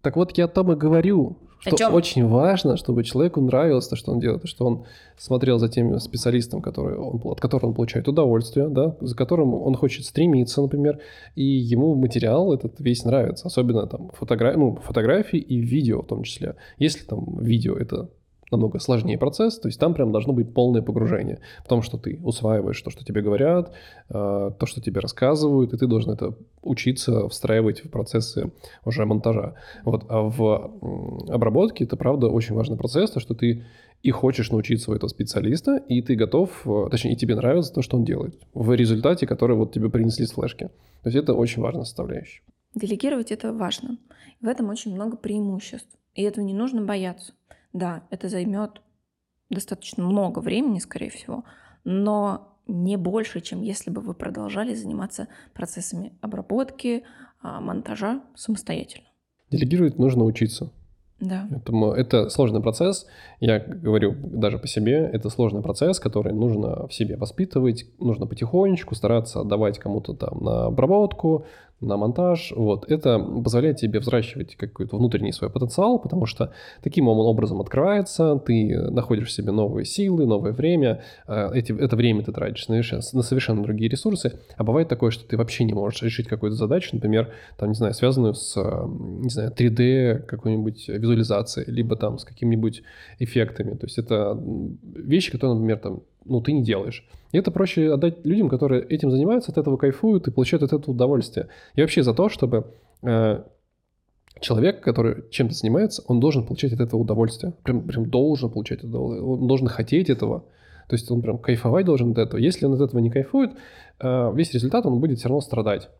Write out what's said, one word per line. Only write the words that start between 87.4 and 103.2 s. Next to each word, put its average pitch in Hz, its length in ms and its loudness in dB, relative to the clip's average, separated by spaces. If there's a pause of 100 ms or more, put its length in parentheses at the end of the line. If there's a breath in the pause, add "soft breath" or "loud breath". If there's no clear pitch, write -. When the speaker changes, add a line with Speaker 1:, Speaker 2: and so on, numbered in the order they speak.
Speaker 1:
там, 104 100 -2
не 107 60 0
знаю, 107 180 0
связанную 123 420 2
с, - 240 -8
э, - 300 -2
не - 400 -8
знаю, 113 240 -4
три 120 160 2
дэ 123 580 2
какой-нибудь 110 640 -4
визуализацией, 113 800 0
либо 120 260 0
там 113 200 -2
с - 80 -12
какими-нибудь 113 580 -2 (360 loud breath)
эффектами. 110 560 -2
То - 100 -10
есть - 140 -6
это, 107 340 0
м, 90 500 -6
вещи, 139 480 0
которые, 127 260 0
например, 110 220 0
там, - 220 -8 (240)
ну, 123 160 0
ты 143 120 -2
не 139 120 2
делаешь. 107 420 -2 (240 soft breath)
И 160 80 2
это 190 140 0
проще 165 400 2
отдать 165 340 0
людям, 185 220 2
которые 131 360 2
этим 151 280 0
занимаются, 175 400 2
от - 60 0
этого 139 180 2
кайфуют 175 500 2
и 123 60 0
получают - 320 2
от 135 80 0
этого 143 200 -2
удовольствие. 123 560 0 (280 loud breath)
Я 143 80 6
вообще 156 180 2
за 120 120 4
то, 180 140 4
чтобы, 117 440 0 (300 soft breath)
э, 113 400 2 (960)